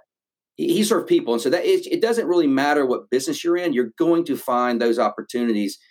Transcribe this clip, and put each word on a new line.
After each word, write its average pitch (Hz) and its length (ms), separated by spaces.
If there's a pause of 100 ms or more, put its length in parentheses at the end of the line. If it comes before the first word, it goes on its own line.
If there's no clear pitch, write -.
(560)
he, - 200
he 208 80
served 208 240
people. 156 260
And 113 80
so 131 80
that 175 160
is, 185 200
it 170 160
doesn't 226 260
really 170 200
matter 143 380
what 123 240
business 135 340
you're 170 140
in, 175 160
you're 120 260
going 170 260
to 139 120
find 123 440
those 117 160
opportunities. 110 800 (140)